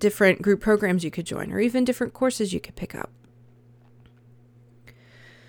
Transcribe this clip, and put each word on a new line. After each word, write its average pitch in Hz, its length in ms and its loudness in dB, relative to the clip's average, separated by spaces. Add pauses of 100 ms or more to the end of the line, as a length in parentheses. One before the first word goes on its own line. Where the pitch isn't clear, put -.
different 202 420 4
group 202 200 2
programs 208 420 2
you 160 80 -6
could 170 140 -8
join, - 260 -6
or 196 80 -2
even 247 240 2
different 247 300 -2
courses 226 400 -2
you 175 60 -2
could - 160 -18
pick - 200 -12
up. - 160 -10 (2250)